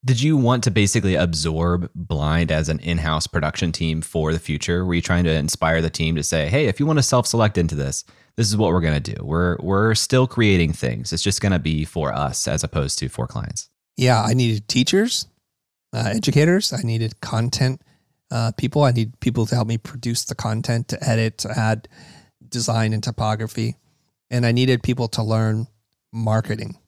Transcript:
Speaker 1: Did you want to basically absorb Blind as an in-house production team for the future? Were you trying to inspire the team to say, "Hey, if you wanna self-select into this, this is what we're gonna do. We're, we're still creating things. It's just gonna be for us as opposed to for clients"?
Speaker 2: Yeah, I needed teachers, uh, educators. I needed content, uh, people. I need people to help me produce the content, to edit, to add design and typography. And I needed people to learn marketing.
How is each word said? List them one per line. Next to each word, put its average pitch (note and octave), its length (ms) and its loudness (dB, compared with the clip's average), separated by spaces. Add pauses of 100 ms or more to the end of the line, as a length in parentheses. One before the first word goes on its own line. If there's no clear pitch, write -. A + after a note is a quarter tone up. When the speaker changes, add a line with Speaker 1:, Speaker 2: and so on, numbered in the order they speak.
Speaker 1:
Did B2+ 180 2
you D#3 140 4
want B2 280 2
to A#2+ 60 4
basically G2 440 2
absorb E2 800 0
Blind D#2+ 580 0
as D#2 160 0
an D#2 120 -2
in-house D#2+ 460 -2
production E2+ 460 -2
team D#2+ 300 -2
for D#2+ 300 -2
the E2 60 0
future? E2+ 460 -2
Were F2+ 100 -2
you E2+ 80 0
trying F2 220 2
to D#2+ 80 2
inspire D#2+ 480 0
the D#2+ 100 0
team D#2+ 260 -2
to D2 60 -2
say, D2+ 260 -2
"Hey, C3+ 180 2
if G2 120 -2
you C#3+ 80 0
wanna D#3 160 2
self-select A#2 560 2
into E2 160 0
this, C#2 300 -4 (320)
this A2+ 100 0
is G2+ 100 0
what G#2 160 2
we're F2+ 80 2
gonna D2+ 200 0
do. - 220 -6
We're, E2+ 380 0
we're G2+ 340 2
still B2+ 320 2
creating F#2+ 460 4
things. A#1+ 400 -4
It's E2 100 -4
just - 180 0
gonna G2 180 2
be D#2 260 -2
for D2+ 280 -4
us C2 340 -2
as D2 160 -2
opposed C#2+ 380 -2
to C2+ 80 -4
for A#1+ 180 -6
clients"? - 420 -10 (280)
Speaker 2:
Yeah, B2 260 4
I A#2+ 120 2
needed A2+ 340 0
teachers, F#3 580 2 (680)
uh, A2+ 180 -2
educators. D3 640 2
I - 80 -4
needed A2+ 400 -2
content, B2+ 580 0 (500)
uh, A#2 220 -2
people. D3 320 0
I C3 60 6
need A#2+ 300 0
people A#2 260 0
to - 80 -2
help A#2 120 0
me A2+ 120 -2
produce A#2 460 -6
the - 100 -8
content, A#2 540 -4
to - 140 -6
edit, A2+ 360 0
to - 200 -4
add A2 300 0 (600)
design A2+ 440 0
and G#2+ 100 -2
typography. A2 720 -4 (540)
And A#2+ 160 2
I A#2 60 4
needed B2 300 4
people A#2+ 260 0
to - 140 -4
learn A2 440 0 (460)
marketing. A2 760 -2